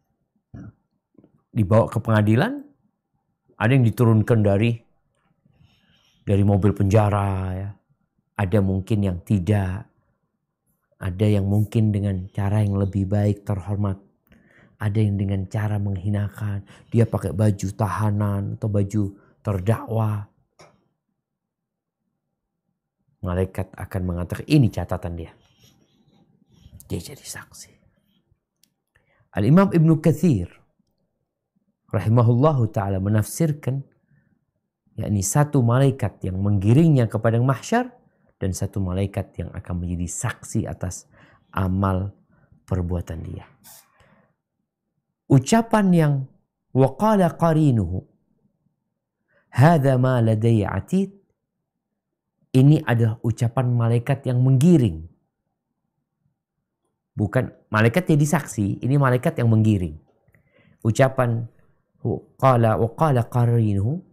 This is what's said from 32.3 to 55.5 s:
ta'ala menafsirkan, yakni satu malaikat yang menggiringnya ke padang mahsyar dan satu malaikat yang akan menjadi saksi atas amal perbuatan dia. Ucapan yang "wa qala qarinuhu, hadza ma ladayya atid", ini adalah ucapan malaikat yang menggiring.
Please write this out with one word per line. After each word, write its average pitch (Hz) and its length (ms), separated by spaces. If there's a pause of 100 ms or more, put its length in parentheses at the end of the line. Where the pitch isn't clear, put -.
ta'ala 98 320
menafsirkan, 135 800 (1120)
yakni 101 300
satu 147 340
malaikat 123 640
yang 92 160
menggiringnya 110 720
ke 113 80
padang 117 240
mahsyar 233 480 (480)
dan 95 140
satu 98 300
malaikat 95 560
yang 87 120
akan 90 320
menjadi 87 240
saksi - 640
atas - 400 (420)
amal 95 600 (560)
perbuatan 87 560
dia. 87 240 (1800)
Ucapan 220 640
yang 160 240 (560)
"wa 131 260
qala 202 380
qarinuhu, 131 720 (1400)
hadza 139 480
ma 127 240
ladayya 110 480
atid", 190 420 (1400)
ini 139 320
adalah 113 320
ucapan 120 480
malaikat 120 640
yang 123 100
menggiring. 127 720 (2000)